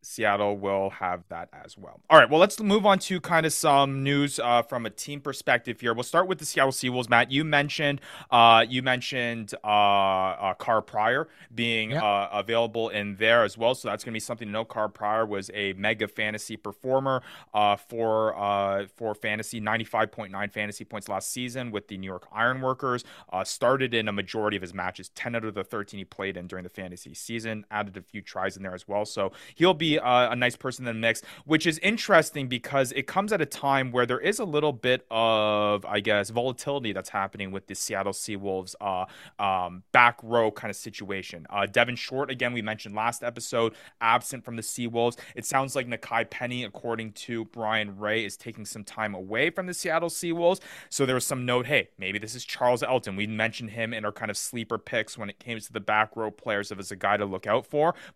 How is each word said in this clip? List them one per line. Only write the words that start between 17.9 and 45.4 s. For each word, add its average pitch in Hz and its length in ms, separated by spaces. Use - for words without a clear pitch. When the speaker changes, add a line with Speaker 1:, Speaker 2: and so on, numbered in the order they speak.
Speaker 1:
uh, 101 480
for 110 180
fantasy, 110 460
ninety-five 110 500
point 101 220
nine 101 160
fantasy 104 380
points 107 240
last 98 200
season 123 400
with 104 180
the 101 100
New 95 80
York 92 260
Ironworkers. 127 720
Uh, 95 140
started 127 480
in 110 160
a 101 40
majority 101 440
of 92 60
his 90 100
matches, 92 380
ten 120 260
out 110 80
of 107 80
the 98 100
thirteen 101 360
he 90 80
played 95 320
in 90 80
during 92 160
the 90 80
fantasy 90 420
season, 113 580
added 104 280
a 90 40
few 104 200
tries 98 340
in 95 60
there 92 120
as - 140
well. 104 160
So 98 280
he'll 180 180
be, 160 160
uh, 123 400
a 123 60
nice 123 180
person 127 320
in 113 80
the 110 60
mix, 113 200
which 156 220
is 160 140
interesting 175 680
because 127 460
it 135 160
comes 208 240
at 190 80
a 147 40
time 135 460
where 123 160
there 123 140
is 202 180
a 240 60
little 151 280
bit 123 380
of, 107 760
I 104 140
guess, 104 320
volatility 123 640
that's 92 160
happening 98 420
with 95 160
the 98 80
Seattle 98 380
Seawolves, 95 680
uh, 95 260
um, 92 480
back 120 320
row 113 300
kind 110 180
of 98 60
situation. 95 760
Uh, 101 160
Devin 120 300
Short, 135 340
again, 123 220
we 117 100
mentioned 107 320
last 113 300
episode, 117 500
absent 120 440
from 120 100
the 110 80
Seawolves. 117 560
It 123 100